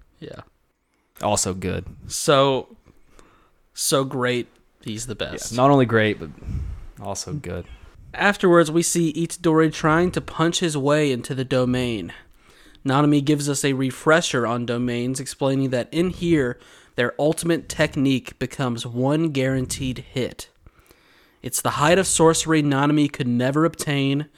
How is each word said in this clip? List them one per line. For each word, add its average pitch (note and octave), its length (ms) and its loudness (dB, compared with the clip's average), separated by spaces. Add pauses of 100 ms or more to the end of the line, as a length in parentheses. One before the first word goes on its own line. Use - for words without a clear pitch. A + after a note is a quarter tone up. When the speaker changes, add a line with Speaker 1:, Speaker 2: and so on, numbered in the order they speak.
(200)
Speaker 1:
Yeah. - 220 -16 (800)
Speaker 2:
Also G2+ 320 -2
good. F#2 300 -6 (220)
Speaker 1:
So, C3+ 720 0 (960)
so C3+ 300 0
great. B2 420 -2 (360)
He's G#2+ 240 -10
the A#2 100 -10
best. - 360 -8
Speaker 2:
Yeah, A2+ 40 -6
not C3 140 4
only C3+ 160 6
great, G#2+ 340 2
but D#2+ 100 -12 (720)
also G2 320 -10
good. F2+ 320 -10 (480)
Speaker 1:
Afterwards, E3+ 560 4
we E3+ 120 2
see E3 300 0
Itadori D#3+ 600 2
trying E3+ 400 2
to D#3 80 -4
punch E3 400 -2
his D#3+ 160 -2
way C#3+ 360 2
into B2 220 -4
the C3 100 -4
domain. B2 680 0 (720)
Nanami C#3+ 380 4
gives C#3+ 260 0
us C#3 160 -2
a C#3 100 2
refresher C3+ 720 2
on A#2+ 180 -2
domains, A#2+ 560 -2
explaining C3+ 500 -2
that A#2+ 220 -2
in E3+ 180 0
here, D#3+ 480 0 (380)
their A#2+ 220 0
ultimate D#3+ 500 0
technique C#3 680 -2
becomes B2 480 -6
one C3+ 440 0
guaranteed C3 680 -4 (140)
hit. - 360 -6 (920)
It's - 180 -6
the B2 100 0
height D3+ 280 4
of F#3+ 80 0
sorcery D#3+ 560 4
Nanami D3 500 2
could B2+ 160 -4
never C3 360 2
obtain. C#3+ 600 -2 (120)